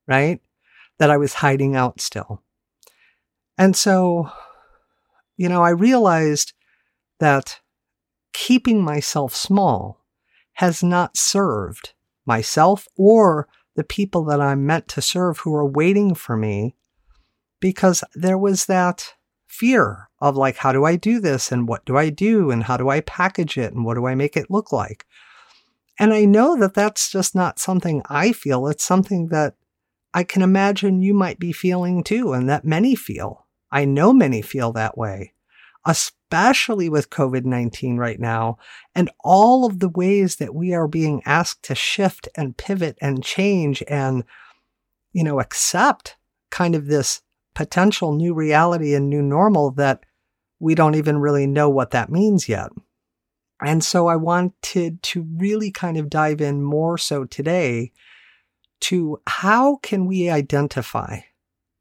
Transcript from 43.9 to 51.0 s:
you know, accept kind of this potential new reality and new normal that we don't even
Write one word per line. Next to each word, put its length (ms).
you 120
know, 160
accept 760
kind 260
of 120
this 340
potential 600
new 180
reality 600
and 160
new 120
normal 500
that 320
we 160
don't 200
even 220